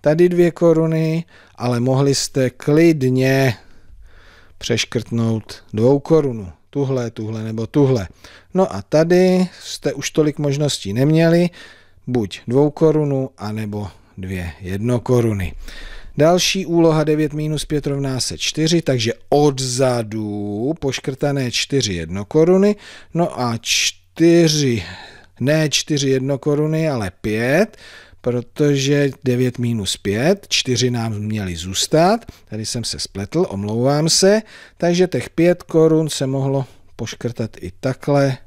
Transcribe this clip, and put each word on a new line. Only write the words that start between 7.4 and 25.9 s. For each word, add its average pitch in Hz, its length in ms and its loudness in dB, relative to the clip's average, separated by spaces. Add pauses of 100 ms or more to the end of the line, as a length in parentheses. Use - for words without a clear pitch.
nebo 110 240 -6
tuhle. 131 400 2 (460)
No 185 220 0
a 196 60 -6
tady 180 680 2 (160)
jste - 300 -6
už 135 160 -8
tolik 151 300 0
možností 143 540 -2
neměli, 165 560 4 (580)
buď 117 400 -4
dvou 139 220 2
korunu, 143 680 0
anebo 104 500 -6 (300)
dvě 92 340 -8 (100)
jednokoruny. 110 920 -2 (640)
Další 175 480 2
úloha, 165 380 4
devět 151 300 0
minus 151 320 -4
pět 151 220 -4
rovná 139 320 -4
se - 180 -6
čtyři, 160 440 0
takže 117 320 -2 (160)
odzadu 120 1500 0
poškrtané 139 720 -4
čtyři 123 420 -2
jednokoruny, 156 840 2 (380)
no 165 260 -2
a 117 220 -2
čtyři, 156 1200 2 (560)
ne 151 300 0
čtyři 139 400 -2